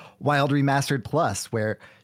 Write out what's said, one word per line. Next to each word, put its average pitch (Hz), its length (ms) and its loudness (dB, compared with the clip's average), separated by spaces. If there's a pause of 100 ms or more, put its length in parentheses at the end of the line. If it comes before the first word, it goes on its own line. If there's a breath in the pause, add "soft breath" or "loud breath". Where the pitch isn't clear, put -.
(200 loud breath)
Wild 139 320 2
Remastered 139 520 2
Plus, 143 480 -2
where 107 260 -2 (260 soft breath)